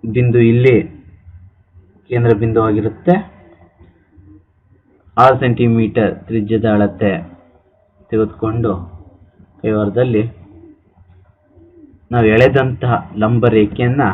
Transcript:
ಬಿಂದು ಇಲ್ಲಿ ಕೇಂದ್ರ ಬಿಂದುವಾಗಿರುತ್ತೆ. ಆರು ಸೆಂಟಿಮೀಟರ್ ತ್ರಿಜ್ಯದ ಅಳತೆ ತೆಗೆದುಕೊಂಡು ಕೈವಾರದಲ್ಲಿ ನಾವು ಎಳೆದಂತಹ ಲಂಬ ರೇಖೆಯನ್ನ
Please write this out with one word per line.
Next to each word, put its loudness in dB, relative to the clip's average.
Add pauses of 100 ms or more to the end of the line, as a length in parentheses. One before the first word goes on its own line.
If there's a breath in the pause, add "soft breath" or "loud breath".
(120)
ಬಿಂದು 0
ಇಲ್ಲಿ 2 (1040)
ಕೇಂದ್ರ 2
ಬಿಂದುವಾಗಿರುತ್ತೆ. 0 (1900)
ಆರು 4
ಸೆಂಟಿಮೀಟರ್ 0
ತ್ರಿಜ್ಯದ -4
ಅಳತೆ -2 (800)
ತೆಗೆದುಕೊಂಡು -4 (680)
ಕೈವಾರದಲ್ಲಿ -2 (1800)
ನಾವು 2
ಎಳೆದಂತಹ 0
ಲಂಬ 0
ರೇಖೆಯನ್ನ 0 (140)